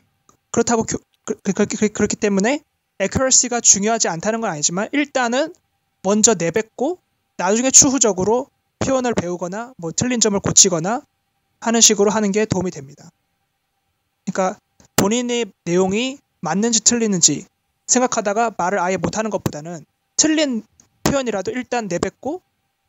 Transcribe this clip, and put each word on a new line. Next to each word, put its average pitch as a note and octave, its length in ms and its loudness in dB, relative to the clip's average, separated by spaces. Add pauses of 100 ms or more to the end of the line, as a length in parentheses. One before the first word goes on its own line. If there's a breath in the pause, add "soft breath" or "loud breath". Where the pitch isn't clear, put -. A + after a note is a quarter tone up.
(500)
그렇다고 A3+ 340 0
교-, - 140 -6 (260)
그, - 180 -6
그, G3 100 -2
그, G#3 140 2
그, G#3+ 220 0
그렇기 G#3 280 -2
때문에 G#3+ 440 0 (400)
accuracy가 A#3+ 600 0
중요하지 A3 480 2
않다는 G3 320 -2
건 A3 100 -4
아니지만 F3 420 -4
일단은 C#4 600 -2 (500)
먼저 G#3+ 320 2
내뱉고 G#3+ 640 -2 (380)
나중에 A3+ 340 0
추후적으로 A#3+ 800 2 (300)
표현을 B3+ 360 0
배우거나 F3+ 640 -6
뭐 E3 180 -8
틀린 A#3+ 260 0
점을 G#3 180 2
고치거나 F#3+ 640 2 (580)
하는 A3+ 200 2
식으로 G#3 300 4
하는 G#3 220 0
게 G#3 120 0
도움이 F#3 260 -4
됩니다. C#3+ 400 -18 (1160)
그러니까 F#3+ 320 -2 (380)
본인의 A#3+ 500 2 (180)
내용이 F#3+ 540 0 (220)
맞는지 G#3 440 0
틀리는지 G#3 600 0 (400)
생각하다가 A3+ 680 0
말을 F#3 220 -2
아예 F#3 180 0
못하는 F#3+ 340 -4
것보다는 D#3+ 540 -8 (320)
틀린 D4+ 460 0 (400)
표현이라도 A3+ 500 -2
일단 A#3+ 360 -4
내뱉고 F#3+ 540 -6 (460)